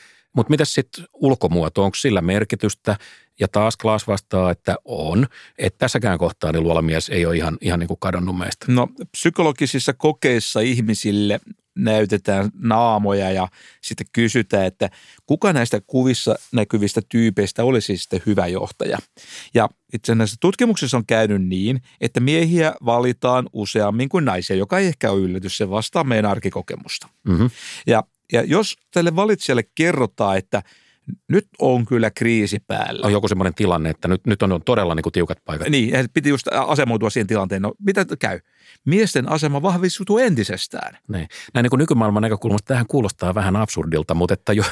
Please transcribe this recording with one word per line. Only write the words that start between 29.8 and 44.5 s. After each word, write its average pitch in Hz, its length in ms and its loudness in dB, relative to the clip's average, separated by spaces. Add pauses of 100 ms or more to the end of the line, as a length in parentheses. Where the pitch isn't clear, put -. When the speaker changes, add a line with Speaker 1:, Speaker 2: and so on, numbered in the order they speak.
Speaker 2:
että 95 240 -4 (640)
nyt 202 200 0 (100)
on 123 280 2
kyllä 113 240 0
kriisi 107 560 0
päällä. - 400 -4
Speaker 1:
On 101 60 4
joku 104 160 2
semmoinen 92 260 0
tilanne, 85 360 0
että - 180 -6
nyt, 92 180 0
nyt 104 160 0
on 92 220 2
todella 98 300 2
niinku 80 160 -4
tiukat - 340 -2
paikat. 76 240 -6
Speaker 2:
Niin, 127 220 2
ja 131 140 2 (100)
piti 147 140 0
just 139 240 0
asemoitua 117 580 0
siihen 110 160 -2
tilanteen. 98 360 -2
No, 98 160 -4
mitä 101 260 0 (140)
käy? 95 220 -4 (440)
Miesten 165 440 2
asema 147 340 -2
vahvistuu 185 560 0
entisestään. 131 800 -2 (100)
Speaker 1:
Niin. 87 200 -6 (260)
Näin 123 100 2
niinku 127 120 2
nykymaailman 110 460 2
näkökulmasta 107 440 0
tähän 120 200 0
kuulostaa 92 480 0
vähän 98 220 0
absurdilta, 80 580 -2
mutta 87 200 2
että - 180 0